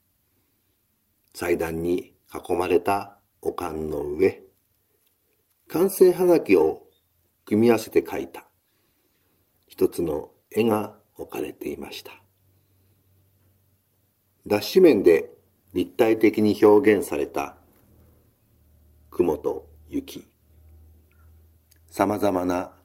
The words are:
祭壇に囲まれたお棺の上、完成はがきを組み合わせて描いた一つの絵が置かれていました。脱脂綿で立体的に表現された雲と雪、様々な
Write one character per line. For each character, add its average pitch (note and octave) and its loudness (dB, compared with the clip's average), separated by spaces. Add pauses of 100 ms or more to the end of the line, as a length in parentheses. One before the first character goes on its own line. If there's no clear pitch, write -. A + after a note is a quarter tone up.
(1300)
祭 F2 -4
壇 E2 -6
に F2 -6 (200)
囲 - -8
ま F2+ -4
れ F2 2
た - -6 (220)
お - -8
棺 D#2 -8
の D2 -6
上、 D2+ -2 (1300)
完 F3 0
成 F#3 4
は F3+ 0
が E3+ 6
き G2 4
を D#2 2 (640)
組 G#2+ 0
み A#2+ 4
合 A#2 4
わ G#2+ 0
せ - -14
て E2 2
描 - -8
い C2+ -10
た - -20 (1200)
一 - -2
つ - -8
の D2+ -6 (200)
絵 A2 0
が G#2+ -2 (200)
置 - -16
か - -10
れ - -10
て - -12
い - -10
ま - -16
し - -16
た。 - -20 (2250)
脱 G#2 0
脂 E3 8
綿 G2 0
で E2 4 (420)
立 F2 -4
体 A2+ 2
的 A2 2
に G#2 0
表 G#2 6
現 F2 -4
さ D2+ -8
れ C#2+ -6
た C#2+ -10 (1500)
雲 D#2+ -2
と - -8 (200)
雪、 - -12 (1600)
様 G2+ -2
々 F#2 0
な F2+ -4 (120)